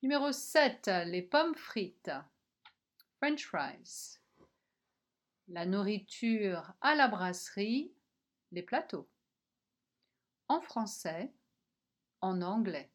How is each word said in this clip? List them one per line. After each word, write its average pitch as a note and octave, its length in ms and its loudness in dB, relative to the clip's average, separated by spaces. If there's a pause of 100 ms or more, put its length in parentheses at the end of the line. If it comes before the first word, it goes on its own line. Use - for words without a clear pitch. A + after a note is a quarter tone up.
Numéro C#4 300 4
sept. - 560 4 (180)
Les F3 160 -2
pommes D#4 320 4
frites. - 560 -8 (1040)
French D4 300 0
fries. - 720 -6 (1300)
La E3+ 160 -6
nourriture G3+ 1160 0
à C#4+ 120 6
la C#4+ 140 6
brasserie. G3+ 840 -2 (600)
Les F3 100 -8
plateaux. G#3+ 460 -4 (1400)
En D#4+ 120 2
français. G3 720 -6 (880)
En F#3 220 0
anglais. F3+ 520 -2